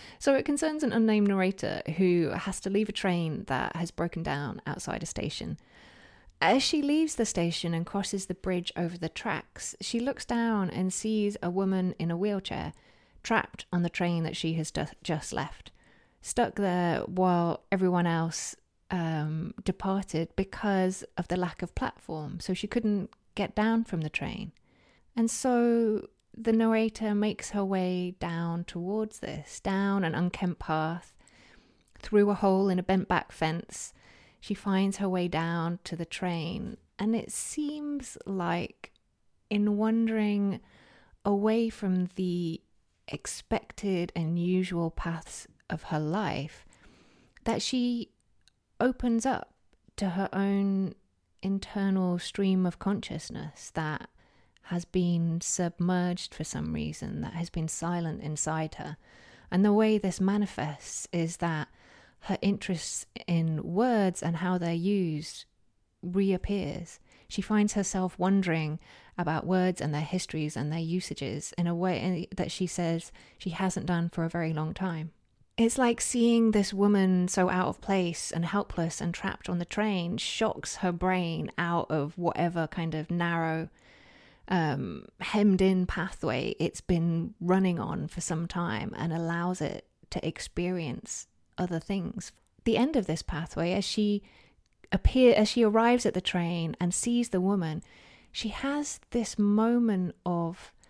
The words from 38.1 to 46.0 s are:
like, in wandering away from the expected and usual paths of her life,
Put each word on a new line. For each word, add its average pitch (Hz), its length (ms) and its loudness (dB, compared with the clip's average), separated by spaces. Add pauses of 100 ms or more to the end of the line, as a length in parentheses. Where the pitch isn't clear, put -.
like, 175 680 -4 (580)
in 208 280 2
wandering 214 800 2 (640)
away 220 440 4
from 185 460 0
the 175 460 -2 (460)
expected - 1080 -4
and 170 240 0
usual 180 520 0
paths - 560 -8 (220)
of 160 140 -6
her 156 160 -2
life, 160 640 -2 (800)